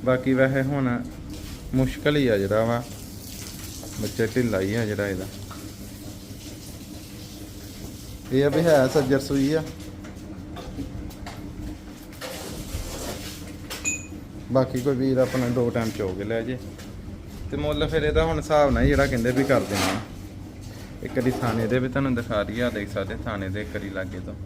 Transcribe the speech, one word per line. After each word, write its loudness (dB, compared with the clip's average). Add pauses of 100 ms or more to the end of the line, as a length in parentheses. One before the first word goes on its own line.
ਬਾਕੀ 4
ਵੈਸੇ 6
ਹੁਣ 2 (720)
ਮੁਸ਼ਕਲ 4
ਹੀ 4
ਆ 6
ਜਿਹੜਾ 4
ਵਾ, 2 (1200)
ਬੱਚਾ 0
ਢਿੱਲਾ 2
ਹੀ 0
ਆ 2
ਜਿਹੜਾ 0
ਇਹਦਾ। -2 (3000)
ਇਹ 6
ਆ 6
ਵੀ 4
ਹੈ 8
ਸੱਜਰ 4
ਸੂਈ 2
ਆ। 2 (4000)
ਬਾਕੀ 4
ਕੋਈ 2
ਵੀਰ 4
ਆਪਣਾ 2
ਦੋ 2
ਟਾਈਮ 0
ਚੋ -2
ਕੇ -2
ਲੈ 0
ਜੇ। -4 (920)
ਤੇ -4
ਮੁੱਲ 0
ਫਿਰ 4
ਇਹਦਾ 6
ਹੁਣ 4
ਹਿਸਾਬ 6
ਨਾਲ 6
ਹੀ 8
ਜਿਹੜਾ 8
ਕਹਿੰਦੇ 4
ਵੀ 4
ਕਰ 6
ਦੇਣਾ। 0 (1000)
ਇੱਕ -2
ਵਾਰੀ 4
ਥਾਣੇ 0
ਦੇ 4
ਵੀ 2
ਤੁਹਾਨੂੰ 2
ਦਿਖਾ 0
ਦਈਏ, -2
ਆ 2
ਦੇਖ -4
ਸਕਦੇ -2 (100)
ਥਾਣੇ -2
ਦੇ -2
ਇੱਕ -6
ਵਾਰੀ -4
ਲਾਗੇ -4
ਤੋਂ। -8 (120)